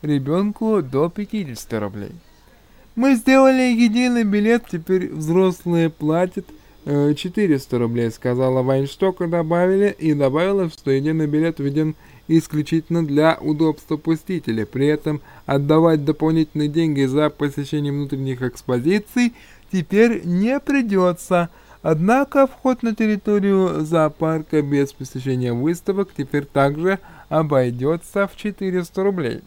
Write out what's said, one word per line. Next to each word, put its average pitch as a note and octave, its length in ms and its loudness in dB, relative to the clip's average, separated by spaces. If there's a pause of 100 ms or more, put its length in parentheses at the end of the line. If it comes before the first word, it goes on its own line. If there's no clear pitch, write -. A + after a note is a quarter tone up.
ребенку F3+ 800 0
до C3+ 260 0
пятидесяти F3 680 -8
рублей. G2+ 400 -8 (800)
"Мы C4 180 4
сделали C4 480 6
единый A#3+ 600 2
билет, G#3+ 440 2
теперь F3+ 400 -2
взрослые E3+ 800 0
платят, E3+ 580 -2 (380)
э, C#3+ 300 0
четыреста D#3+ 640 -2
рублей", A#2 320 0
сказала B2+ 520 -2
Вайншток C#3 600 -2
и F3 40 -4
добавили, F3 720 0
и D#3 160 0
добавила, E3 540 0
что - 220 -6
единый D3+ 360 0
билет D#3 320 -2
введен D3 360 -2 (360)
исключительно D#3+ 760 0
для D3+ 340 2
удобства D#3 560 -2
посетителей. D3+ 680 -4
При C3+ 200 -2
этом D3+ 360 -2 (240)
отдавать D3+ 580 2
дополнительные D#3 640 0
деньги D3 360 0
за D3 260 0
посещение D3 600 -4
внутренних C3+ 520 -4
экспозиций E3+ 920 -2 (380)
теперь G3 540 2
не G#3 340 0
придется. F#3 880 0 (320)
Однако A#3+ 680 2
вход C4 360 -4
на A3+ 120 -2
территорию G3 880 0
зоопарка D#3 760 0
без C#3 320 0
посещения B2+ 640 -4
выставок F3 600 -2
теперь - 300 -4
также D3 540 0 (320)
обойдется D3 960 0
в - 100 -14
четыреста F#3+ 680 -6
рублей. F3 440 -2